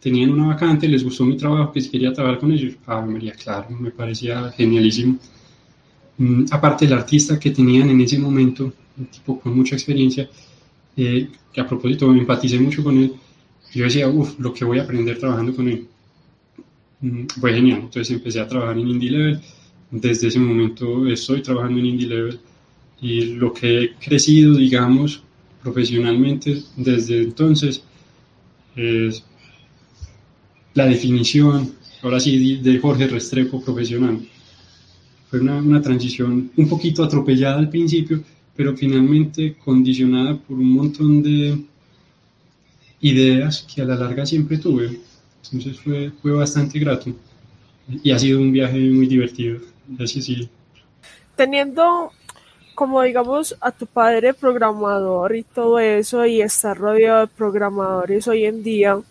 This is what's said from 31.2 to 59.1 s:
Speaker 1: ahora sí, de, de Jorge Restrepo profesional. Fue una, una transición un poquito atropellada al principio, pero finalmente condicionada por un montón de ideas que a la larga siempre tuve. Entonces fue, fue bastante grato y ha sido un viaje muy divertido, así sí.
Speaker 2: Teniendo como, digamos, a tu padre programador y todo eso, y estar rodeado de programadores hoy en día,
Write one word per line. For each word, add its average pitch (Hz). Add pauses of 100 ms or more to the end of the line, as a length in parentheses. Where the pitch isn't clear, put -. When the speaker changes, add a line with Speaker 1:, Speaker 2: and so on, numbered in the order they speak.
Speaker 1:
ahora 127
sí, 131
de, 127
de 127
Jorge 135
Restrepo 127
profesional. 117 (1080)
Fue 127
una, 135
una 147
transición 123
un 151
poquito 160
atropellada 139
al 151
principio, 160 (340)
pero 139
finalmente 147
condicionada 127
por 139
un 127
montón 147
de 147 (1400)
ideas 131
que 143
a -
la 127
larga 123
siempre 156
tuve. 123 (440)
Entonces 131
fue, 143 (120)
fue 147
bastante 147
grato 135 (920)
y 139
ha 127
sido 135
un 135
viaje 131
muy 131
divertido, 120 (400)
así 123
sí. 120 (840)
Speaker 2:
Teniendo 285 (640)
como, 262
digamos, 254
a 247
tu -
padre 233
programador 208
y 226
todo 233
eso, 220
y 233
estar 208
rodeado 220
de 220
programadores 196
hoy 220
en 220
día, 202 (120)